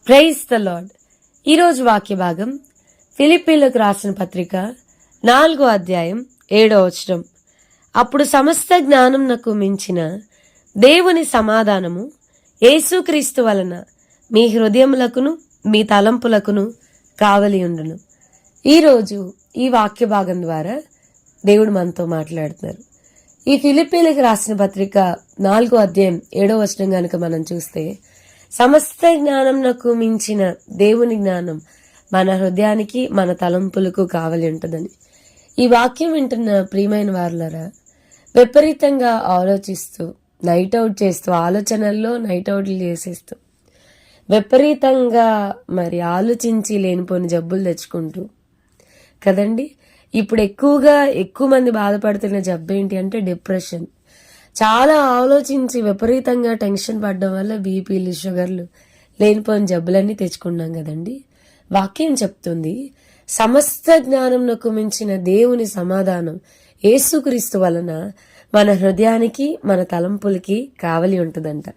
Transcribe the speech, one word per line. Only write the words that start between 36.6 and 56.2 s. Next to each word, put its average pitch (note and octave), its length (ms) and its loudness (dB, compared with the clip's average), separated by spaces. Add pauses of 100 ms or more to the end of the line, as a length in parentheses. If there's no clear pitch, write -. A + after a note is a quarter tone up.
ప్రియమైన G3+ 500 -2
వారులారా, E3+ 600 -8 (640)
విపరీతంగా C4+ 760 4
ఆలోచిస్తూ, F#3 1040 -4 (300)
నైట్ F3+ 320 0
అవుట్ A3 280 -2
చేస్తూ, F#3 280 -2
ఆలోచనల్లో G#3 840 -2
నైట్ G3 320 -6
అవుట్లు G3 240 -4
చేసేస్తూ, F3 600 -8 (920)
విపరీతంగా A#3 1200 2 (160)
మరి F3 320 -4
ఆలోచించి G#3+ 760 -2
లేనిపోని F3+ 520 -2
జబ్బులు E3+ 340 -4
తెచ్చుకుంటూ, E3+ 640 -8 (960)
కదండి? G#3+ 480 -2 (440)
ఇప్పుడు A3 260 0
ఎక్కువగా, C#4+ 600 4
ఎక్కువ C4+ 440 -2
మంది B3+ 240 2
బాధపడుతున్న G3+ 680 -2
జబ్బు F3+ 340 -6
ఏంటి G3 240 -4
అంటే G3 220 -6
డిప్రెషన్. F3+ 640 -6 (720)
చాలా B3+ 440 4
ఆలోచించి C4 800 0
విపరీతంగా A#3 720 0